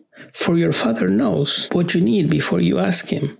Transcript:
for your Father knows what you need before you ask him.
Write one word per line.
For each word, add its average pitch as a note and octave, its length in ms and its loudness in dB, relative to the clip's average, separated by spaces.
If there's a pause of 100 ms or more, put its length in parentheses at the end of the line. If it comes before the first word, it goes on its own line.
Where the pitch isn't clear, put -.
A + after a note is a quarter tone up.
(320)
for - 240 0
your E3 160 2
Father A3+ 360 0
knows F#3+ 640 0
what F3 220 0
you E3+ 60 2
need F#3+ 300 2
before E3 320 0
you E3+ 160 2
ask F#3 340 0
him. D3+ 280 -4